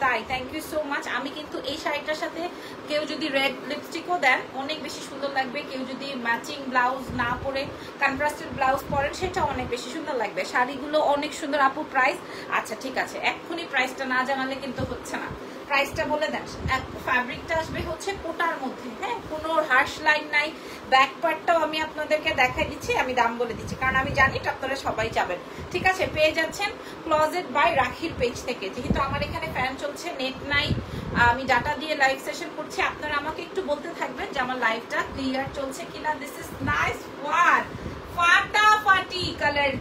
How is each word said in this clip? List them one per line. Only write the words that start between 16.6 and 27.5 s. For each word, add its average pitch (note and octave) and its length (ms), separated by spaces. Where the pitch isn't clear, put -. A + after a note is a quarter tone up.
এক, C4 100
ফ্যাব্রিকটা B3+ 520
আসবে D#4+ 240
হচ্ছে E4 320
কোটার E4 400
মধ্যে, B3 280
হ্যাঁ, G#4 180
কোনো D#4 380
হার্শ C4 220
লাইন D4+ 300
নাই। D4+ 220
ব্যাক C4 180
পার্টটাও D#4+ 400
আমি D#4 180
আপনাদেরকে D#4 540
দেখাই B3+ 300
দিচ্ছি, - 320
আমি B3+ 180
দাম A#3 240
বলে A3+ 160
দিচ্ছি, - 260
কারণ C4 160
আমি C4 140
জানি C4+ 340
তো D4+ 60
আপনারা C4+ 260
সবাই A3+ 340
যাবেন। F3+ 280
ঠিক F4+ 160
আছে, F#4 280
পেয়ে D#4 180
যাচ্ছেন E4 380
Closet D#4 480